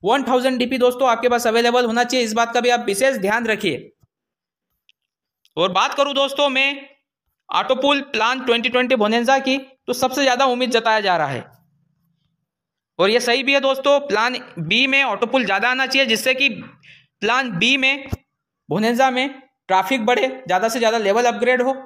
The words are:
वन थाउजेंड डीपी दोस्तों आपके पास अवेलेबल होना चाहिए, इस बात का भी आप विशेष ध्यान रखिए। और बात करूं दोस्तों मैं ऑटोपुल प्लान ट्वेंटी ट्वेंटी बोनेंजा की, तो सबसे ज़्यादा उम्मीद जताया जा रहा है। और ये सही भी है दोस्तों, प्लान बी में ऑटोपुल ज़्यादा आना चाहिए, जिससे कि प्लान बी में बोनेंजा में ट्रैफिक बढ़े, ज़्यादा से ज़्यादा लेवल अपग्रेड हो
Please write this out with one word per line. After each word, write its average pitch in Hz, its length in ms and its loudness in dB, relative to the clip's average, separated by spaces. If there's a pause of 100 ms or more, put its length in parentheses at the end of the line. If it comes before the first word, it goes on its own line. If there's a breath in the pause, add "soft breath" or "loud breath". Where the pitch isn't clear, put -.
वन 247 200 0
थाउजेंड 254 360 0
डीपी 247 200 -2
दोस्तों 247 300 2
आपके 233 200 0
पास 233 180 0
अवेलेबल 233 380 2
होना 233 200 0
चाहिए, 247 220 0
इस 214 60 -6
बात 233 220 -2
का 247 60 2
भी 240 100 0
आप 240 160 0
विशेष 247 300 0
ध्यान 214 300 -2
रखिए। 202 440 -4 (1700)
और 180 160 0
बात 208 220 0
करूं 285 200 -2
दोस्तों 277 340 0
मैं 269 380 -2 (640)
ऑटोपुल 269 520 0 (100)
प्लान 233 300 -2
ट्वेंटी 233 280 0
ट्वेंटी 247 280 0
बोनेंजा 233 420 2
की, 262 200 0
तो - 340 -12
सबसे 262 300 -2
ज़्यादा 262 220 2
उम्मीद 247 260 0
जताया 226 300 2
जा 190 160 0
रहा 151 120 0
है। 120 160 -6 (1500)
और 185 120 2
ये 233 100 2
सही 240 220 0
भी 277 120 0
है 277 60 4
दोस्तों, 269 400 2
प्लान 247 360 -2 (220)
बी 208 280 0
में 277 180 2
ऑटोपुल 233 400 0
ज़्यादा 202 260 0
आना 262 160 0
चाहिए, 269 200 0
जिससे 226 280 0
कि 277 140 0
प्लान - 1000 -6
बी 220 260 2
में 277 320 -2 (600)
बोनेंजा 233 420 2
में 254 180 -2 (400)
ट्रैफिक 190 380 0
बढ़े, 247 220 2 (180)
ज़्यादा 185 220 0
से 233 100 -4
ज़्यादा 233 200 2
लेवल 214 260 2
अपग्रेड 240 380 0
हो 262 240 -2